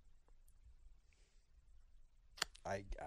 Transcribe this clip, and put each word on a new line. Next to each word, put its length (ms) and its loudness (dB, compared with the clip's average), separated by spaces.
I, 160 10